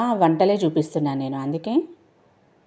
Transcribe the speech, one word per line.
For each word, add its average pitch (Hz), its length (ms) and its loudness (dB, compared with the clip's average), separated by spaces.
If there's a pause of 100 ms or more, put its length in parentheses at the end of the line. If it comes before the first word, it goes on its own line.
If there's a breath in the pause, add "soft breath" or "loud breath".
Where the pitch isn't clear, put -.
(240)
వంటలే 180 400 4
చూపిస్తున్నాను 151 640 0
నేను, 135 200 -6
అందుకే 160 300 -4 (920)